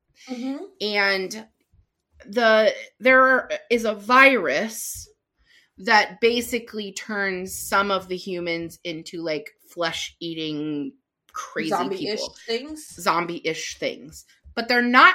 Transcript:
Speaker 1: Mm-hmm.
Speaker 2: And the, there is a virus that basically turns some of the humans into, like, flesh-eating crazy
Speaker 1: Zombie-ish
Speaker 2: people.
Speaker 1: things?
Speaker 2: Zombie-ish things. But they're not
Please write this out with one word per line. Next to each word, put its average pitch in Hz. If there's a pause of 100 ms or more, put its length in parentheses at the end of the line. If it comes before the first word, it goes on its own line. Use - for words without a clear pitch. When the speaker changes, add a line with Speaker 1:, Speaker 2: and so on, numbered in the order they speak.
(280)
Speaker 1:
Mm-hmm. 262 (260)
Speaker 2:
And 196 (800)
the, 220 (260)
there 262 (220)
is 226
a 214
virus 220 (720)
that 190
basically 233
turns 190
some 202
of 185
the 185
humans 170
into, 165
like, 156 (200)
flesh-eating 156 (400)
crazy -
Speaker 1:
Zombie-ish 190
Speaker 2:
people. - (100)
Speaker 1:
things? 269 (140)
Speaker 2:
Zombie-ish 170
things. - (280)
But 226
they're 247
not 262